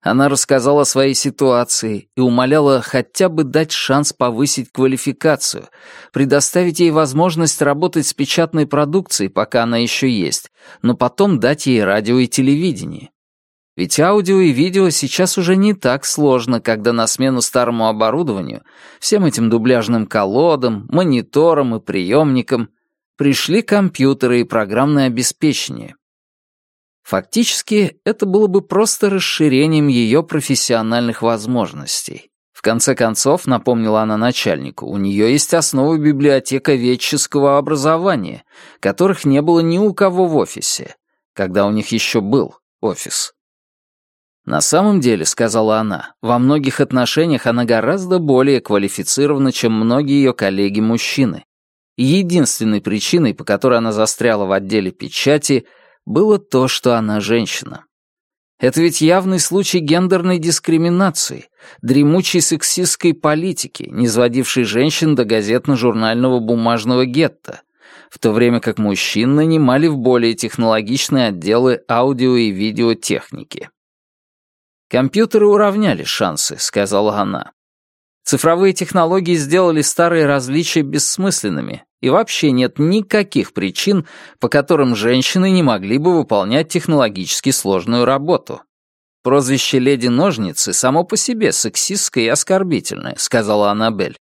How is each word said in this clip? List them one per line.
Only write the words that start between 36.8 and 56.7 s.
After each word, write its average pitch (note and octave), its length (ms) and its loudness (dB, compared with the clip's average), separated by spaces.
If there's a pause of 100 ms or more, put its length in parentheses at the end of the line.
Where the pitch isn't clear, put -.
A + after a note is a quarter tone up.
образования, D3 880 -2 (340)
которых F3 460 0
не C#3 160 4
было E3 200 4
ни E3 180 0
у G#3 160 0
кого F#3 320 2
в D#3+ 100 0
офисе, - 600 -4 (360)
когда G2 340 0
у G#2 40 0
них G#2+ 220 -4
еще A2+ 280 -2
был G#2 360 -2 (260)
офис. - 500 -6 (1120)
«На - 160 -2
самом G3 400 2
деле», — A2 240 0
сказала A2 540 0
она, G#2 420 -6
во A#2+ 180 0
многих C3+ 400 0
отношениях C3+ 680 0
она A#2+ 180 0
гораздо E3 540 0
более C3+ 420 2
квалифицирована, C3 920 -2
чем A#2 220 -2
многие B2+ 460 0
ее C3 160 2
коллеги-мужчины. G#2 1120 -2 (520)
И B2 80 -2
единственной C#3+ 800 0
причиной, A2 500 0
по - 120 -10
которой A#2 340 2
она A2+ 140 -2
застряла G#2+ 520 0
в F#2+ 80 -2
отделе F#2+ 380 0
печати — C#3 760 -2 (440)
было A2+ 300 2
то, C3 300 0
что B2 280 0